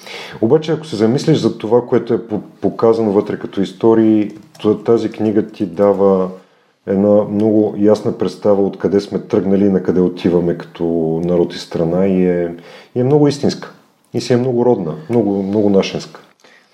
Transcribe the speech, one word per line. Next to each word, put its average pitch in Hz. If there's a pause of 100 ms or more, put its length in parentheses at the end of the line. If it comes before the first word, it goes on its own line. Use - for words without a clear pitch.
(420)
Обаче, 156
ако -
се -
замислиш 127
за 110
това, 113
което 120
е -
по-, 104 (200)
показано 110
вътре 101
като -
истории, 110 (280)
то-, 107
тази 113
книга 107
ти -
дава 95 (600)
една 104
много 104
ясна 104
представа 98
откъде 95
сме 98
тръгнали 98
и 101
на 92
къде 90
отиваме 87
като - (420)
народ 87
и -
страна 87
и 92
е, 87 (400)
и 123
е 123
много 147
истинска. - (420)
И 117
си 127
е 123
много 120
родна, 98 (160)
много, 101
много 101
нашенска. - (520)